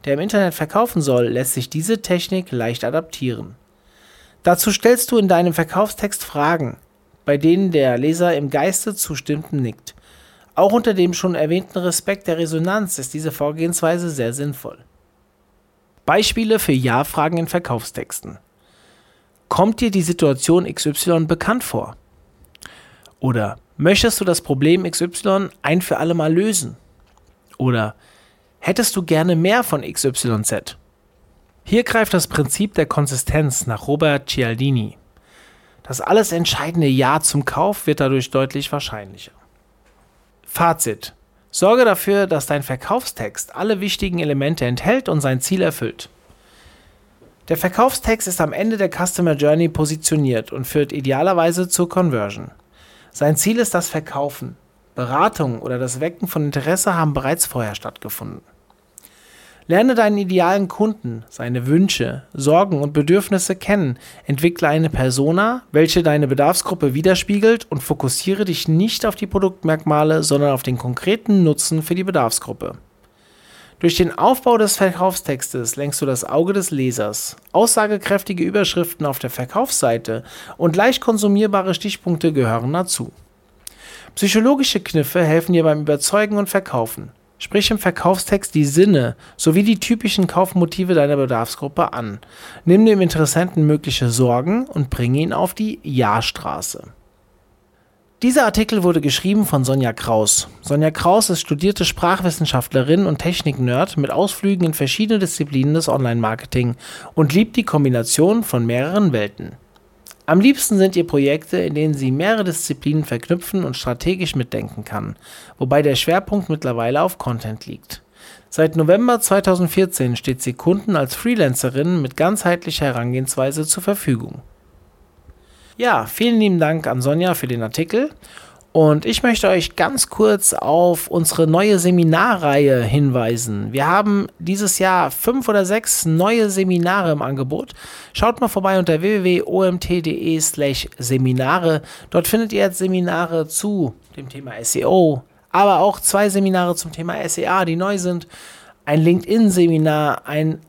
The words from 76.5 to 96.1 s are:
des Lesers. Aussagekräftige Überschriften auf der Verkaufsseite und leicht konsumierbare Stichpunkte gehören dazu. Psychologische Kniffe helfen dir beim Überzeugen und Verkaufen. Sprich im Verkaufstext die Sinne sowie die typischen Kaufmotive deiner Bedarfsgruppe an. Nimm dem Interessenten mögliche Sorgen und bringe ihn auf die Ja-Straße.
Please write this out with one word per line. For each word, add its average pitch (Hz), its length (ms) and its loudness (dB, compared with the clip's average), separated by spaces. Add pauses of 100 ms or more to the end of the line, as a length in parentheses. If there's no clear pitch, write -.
des 190 160 -2
Lesers. 117 680 -4 (160)
Aussagekräftige 202 920 0
Überschriften 175 600 -2
auf 139 140 -2
der 127 100 -8
Verkaufsseite 120 960 -2 (320)
und 165 200 2
leicht 233 260 2
konsumierbare 202 720 2
Stichpunkte 170 580 -2
gehören 120 400 0
dazu. 180 400 -4 (1040)
Psychologische 220 640 2
Kniffe 170 420 0
helfen 165 300 2
dir 165 100 4
beim 151 200 2
Überzeugen 202 560 0
und 202 100 -2
Verkaufen. 117 640 -4 (280)
Sprich - 300 0
im 220 80 0
Verkaufstext 185 800 0
die 151 80 4
Sinne 143 500 4 (220)
sowie 165 260 2
die 208 160 2
typischen 214 480 0
Kaufmotive 180 680 0
deiner 147 200 4
Bedarfsgruppe 135 760 -2
an. 110 260 -8 (460)
Nimm 196 200 6
dem 208 160 6
Interessenten 165 640 0
mögliche 151 460 0
Sorgen 127 560 0
und 139 240 -4
bringe 127 300 0
ihn 160 120 -2
auf 160 220 -2
die 214 300 -6
Ja-Straße. 113 1000 -2 (1400)